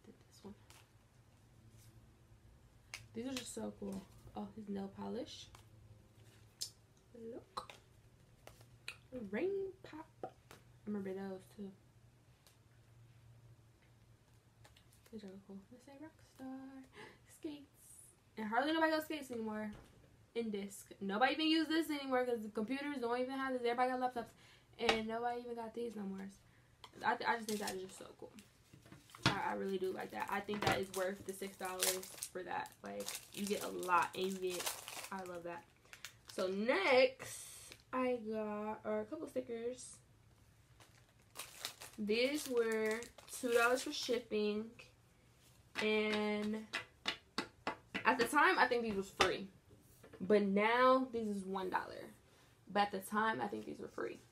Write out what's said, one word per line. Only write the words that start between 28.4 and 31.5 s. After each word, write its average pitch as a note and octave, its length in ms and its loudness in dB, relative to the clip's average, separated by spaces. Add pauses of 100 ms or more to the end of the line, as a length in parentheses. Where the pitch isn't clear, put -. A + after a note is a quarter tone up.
I, F#3 240 4
I - 40 0
really G3 220 0
do F#3 160 0
like - 200 -6
that. G#3 180 -4
I G3+ 100 0
think G#3 240 -4
that G3+ 140 4
is G3 160 -4
worth F#3+ 320 -2
the F#3+ 80 -6
six G3 220 -8